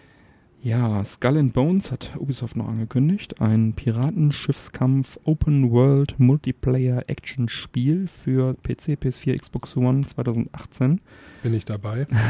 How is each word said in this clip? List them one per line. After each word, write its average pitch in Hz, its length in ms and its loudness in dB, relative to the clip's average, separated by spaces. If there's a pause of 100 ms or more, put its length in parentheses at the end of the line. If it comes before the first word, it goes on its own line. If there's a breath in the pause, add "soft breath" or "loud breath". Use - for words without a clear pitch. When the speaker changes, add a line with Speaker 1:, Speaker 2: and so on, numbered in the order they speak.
(640 soft breath)
Speaker 1:
Ja, 113 420 0
Skull 131 340 -2
and 135 140 2
Bones 170 380 0
hat - 260 -10
Ubisoft 127 380 -6
noch 113 140 -4
angekündigt. 123 720 -2
Ein 110 320 2
Piratenschiffskampf 135 1500 -2
Open 143 480 2
World 139 480 4
Multiplayer 127 880 2
Action - 400 -4
Spiel 156 580 -2
für 131 480 -2
P - 220 -6
C, - 180 -4
P - 140 -4
S 123 100 -6
vier, - 180 -2
Xbox - 400 -8
One 127 300 2
zweitausendachtzehn. 123 960 -2 (420 loud breath)
Speaker 2:
Bin 117 120 0
ich 107 100 -2
dabei. 107 460 -6
Speaker 1:
<laughs> 120 60 2 (140)